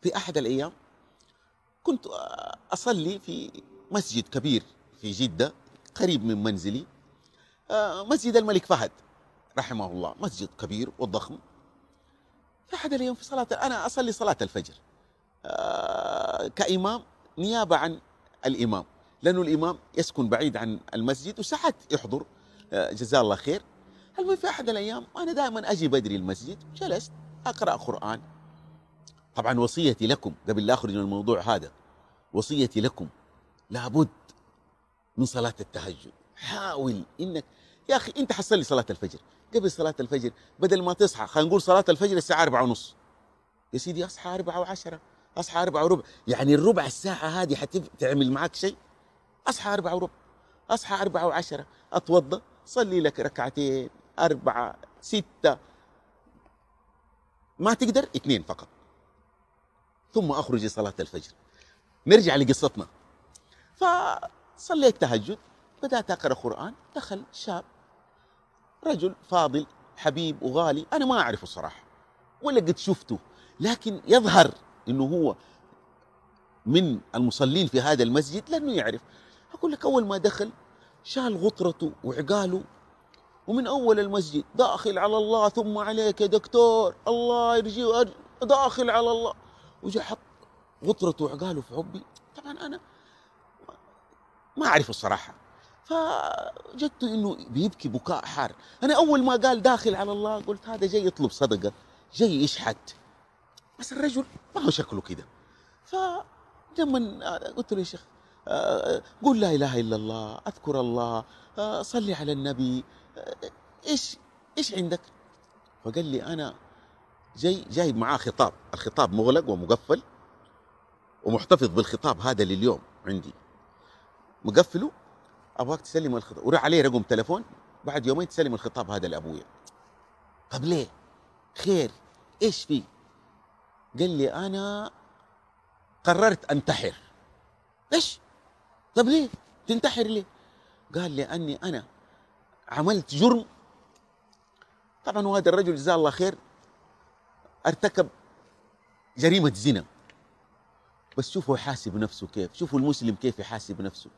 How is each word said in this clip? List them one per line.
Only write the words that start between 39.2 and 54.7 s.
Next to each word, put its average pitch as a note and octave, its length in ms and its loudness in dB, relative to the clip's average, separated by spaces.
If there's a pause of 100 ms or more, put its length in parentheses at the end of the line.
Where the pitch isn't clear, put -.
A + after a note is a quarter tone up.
قبل G3 160 2
صلاة D#3 300 -2
الفجر B2 300 -2 (280)
بدل F#3 240 4
ما F3+ 100 0
تصحى، F3 340 2
خلينا D#3 220 2
نقول F#3 140 4
صلاة F#3 260 6
الفجر F#3+ 280 4
الساعة D#3+ 260 2
أربعة B2+ 200 4
ونص، A#2+ 320 0 (760)
يا B2 60 -2
سيدي F3 260 -6
أصحى F3+ 300 -10
أربعة F3 260 -4
وعشرة، F3+ 400 -8 (360)
أصحى E3+ 260 -2
أربعة D#3 220 2
وربع، E3+ 180 4 (260)
يعني C3 260 4
الربع F3 320 4
الساعة F3+ 400 -6
هذه D#3+ 280 -2
حتعمل C#3 800 0
معاك D3+ 220 -4
شيء؟ G3 220 -4 (720)
أصحى - 240 -4
أربعة F3 220 -2
وربع، F#3 180 -4 (580)
أصحى G3+ 320 -2
أربعة F3+ 240 0
وعشرة، E3 400 -4 (260)
أتوضأ، E3 500 2 (240)
صلي F#3+ 340 0
لك D3+ 200 0
ركعتين، C3 680 -4 (280)
أربعة، B2 580 0 (240)